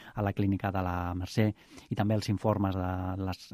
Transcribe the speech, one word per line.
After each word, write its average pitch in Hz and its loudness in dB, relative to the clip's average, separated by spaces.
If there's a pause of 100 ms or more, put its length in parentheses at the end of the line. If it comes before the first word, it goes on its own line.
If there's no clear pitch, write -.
(140)
a 107 -4
la 98 2
clínica 98 2
de 92 0
la 87 -2
Mercè, 107 2 (420)
i - -4
també 107 2
els - -4
informes 98 2
de 90 -2 (320)
les 92 -6